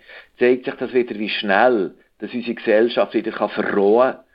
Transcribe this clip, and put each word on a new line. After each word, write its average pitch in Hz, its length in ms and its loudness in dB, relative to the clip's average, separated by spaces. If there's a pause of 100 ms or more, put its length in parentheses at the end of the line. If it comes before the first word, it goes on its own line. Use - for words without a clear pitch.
(400)
zeigt 127 240 2
sich 127 120 -6
das 120 180 -8
wieder, 120 260 -2
wie 107 80 -6
schnell 101 680 0 (260)
dass 107 140 -12
unsere 117 220 -6
Gesellschaft 113 580 0
wieder 110 180 -2
kann 104 180 -4
verrohen 110 640 2 (200)